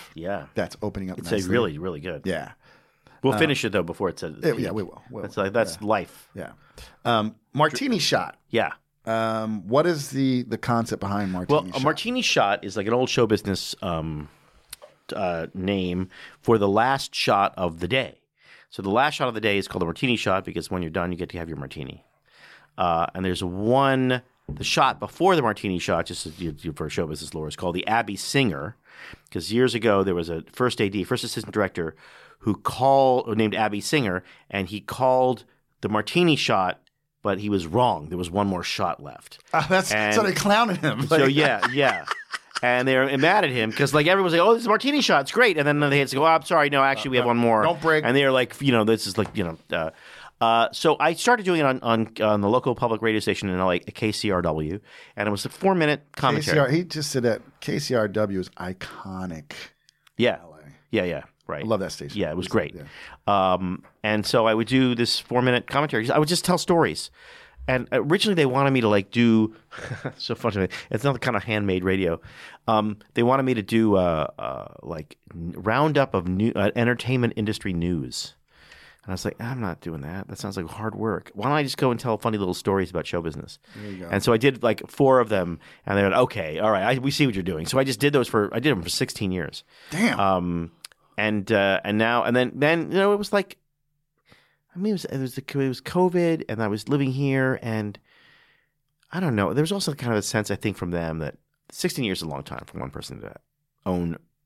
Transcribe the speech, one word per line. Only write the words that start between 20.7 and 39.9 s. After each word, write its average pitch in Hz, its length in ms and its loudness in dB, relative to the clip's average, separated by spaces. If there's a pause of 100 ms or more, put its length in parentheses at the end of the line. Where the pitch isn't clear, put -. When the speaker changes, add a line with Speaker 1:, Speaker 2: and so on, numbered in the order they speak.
Speaker 1:
when 92 120 -4
you're 82 80 -6
done, 87 220 -4
you 85 60 -8
get 85 120 -6
to 90 80 -10
have 82 100 -8
your 80 100 -10
martini. 67 460 -12 (720)
Uh, 85 380 0
and 92 100 -4
there's 92 200 -2
one, 127 800 2 (260)
the 143 160 -10
shot 135 340 2
before 175 380 2
the 151 60 4
martini 104 360 0
shot, 85 280 0
just - 200 -10
as 82 140 -12
you, 80 200 -4
you, 82 120 -8
for 78 180 -6
show 85 160 -2
business 76 280 -10
lore, 78 120 -8
is 76 100 -10
called 90 200 -4
the 92 100 -6
Abby 101 300 0
Singer. 101 600 -2 (540)
'Cause 92 220 -8
years 120 220 4
ago, 104 280 4
there 95 120 2
was 85 140 -2
a 82 140 -6 (100)
first 123 280 0
A 104 80 2
D, 98 160 -2
first - 200 -4
assistant 104 300 -8
director, 92 400 -2 (460)
who 104 160 0
called, 131 800 2
named 107 180 2
Abby 104 260 -2
Singer, 101 420 -2 (280)
and 98 180 -2
he 101 120 -8
called 127 640 2 (380)
the 110 60 -2
martini 143 480 2
shot, 98 440 0 (420)
but 98 160 -2
he 104 100 -6
was 95 180 0
wrong. 90 420 0
There 87 100 -6
was 87 120 -4
one 101 180 0
more 90 160 -2
shot - 380 -4
left. - 440 -18
Speaker 2:
<laughs> - 80 -6
Oh, 156 140 2
that's, 185 240 2